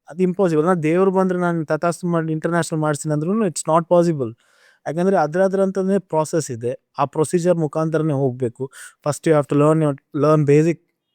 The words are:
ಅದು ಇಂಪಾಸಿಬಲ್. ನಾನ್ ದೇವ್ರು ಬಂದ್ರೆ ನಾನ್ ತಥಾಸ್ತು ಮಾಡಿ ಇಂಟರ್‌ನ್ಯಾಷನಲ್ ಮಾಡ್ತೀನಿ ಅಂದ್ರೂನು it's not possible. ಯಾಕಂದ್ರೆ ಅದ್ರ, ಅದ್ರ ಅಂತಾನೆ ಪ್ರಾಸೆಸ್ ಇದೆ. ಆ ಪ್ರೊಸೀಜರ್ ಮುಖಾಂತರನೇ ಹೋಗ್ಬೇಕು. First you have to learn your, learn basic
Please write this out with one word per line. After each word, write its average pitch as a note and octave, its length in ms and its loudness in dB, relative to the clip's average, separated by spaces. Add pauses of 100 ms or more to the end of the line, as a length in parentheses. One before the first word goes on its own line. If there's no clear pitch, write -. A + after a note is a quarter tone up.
ಅದು E3+ 140 -2
ಇಂಪಾಸಿಬಲ್. F3 420 2
ನಾನ್ F3 180 2
ದೇವ್ರು F3+ 280 2
ಬಂದ್ರೆ F#3 280 0
ನಾನ್ E3+ 280 -2
ತಥಾಸ್ತು D#3+ 400 -2
ಮಾಡಿ D#3+ 260 -2
ಇಂಟರ್‌ನ್ಯಾಷನಲ್ E3 480 -2
ಮಾಡ್ತೀನಿ D3+ 320 -2
ಅಂದ್ರೂನು F#3 340 -2
it's - 220 -6
not D#3+ 240 0
possible. D#3 440 0 (500)
ಯಾಕಂದ್ರೆ F3 300 0
ಅದ್ರ, D#3+ 260 0
ಅದ್ರ G3 180 0
ಅಂತಾನೆ F#3+ 380 0
ಪ್ರಾಸೆಸ್ D#3 520 -2
ಇದೆ. A#2+ 280 -6 (180)
ಆ C#3 80 0
ಪ್ರೊಸೀಜರ್ E3 500 0
ಮುಖಾಂತರನೇ D#3+ 580 -2
ಹೋಗ್ಬೇಕು. C3 580 -4 (360)
First D3+ 240 -2
you D3+ 100 4
have C#3 120 -4
to C#3+ 100 4
learn D#3 240 4
your, C#3 380 -4
learn D3+ 220 4
basic D#3 300 4 (380)